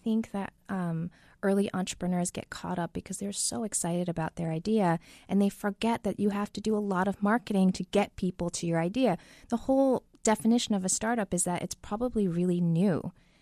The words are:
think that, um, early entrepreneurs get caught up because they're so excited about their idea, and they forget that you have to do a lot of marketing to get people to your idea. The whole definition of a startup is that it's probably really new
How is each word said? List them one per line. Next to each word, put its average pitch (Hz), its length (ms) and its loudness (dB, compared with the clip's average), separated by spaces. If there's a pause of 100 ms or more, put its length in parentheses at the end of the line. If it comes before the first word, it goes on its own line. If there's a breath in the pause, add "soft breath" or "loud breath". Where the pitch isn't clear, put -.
think 220 260 0
that, 196 220 -6 (160)
um, 170 420 -4 (320 soft breath)
early 196 320 2
entrepreneurs 180 560 -2
get - 180 -10
caught 175 300 -8
up 165 160 -6
because 180 240 -10
they're 202 140 -6
so 233 320 -4
excited 175 440 -2
about 165 280 -4
their 165 140 -4
idea, 170 480 2 (300 loud breath)
and 196 140 4
they 202 80 4
forget 226 520 -2
that 190 160 -2
you 202 120 2
have 202 200 -2
to - 100 -12
do 220 140 0
a 208 40 2
lot 196 280 0
of 196 160 -2
marketing 202 480 4
to 185 140 -2
get - 320 0
people 180 320 -4
to - 180 -4
your 165 140 2
idea. 196 380 2 (320 loud breath)
The 233 80 0
whole 269 460 2 (180)
definition 220 520 2
of 185 120 -2
a - 20 0
startup 214 460 -2
is 175 100 0
that 175 180 -2
it's - 120 -8
probably 226 520 -2
really 175 360 2
new 170 500 2 (300 soft breath)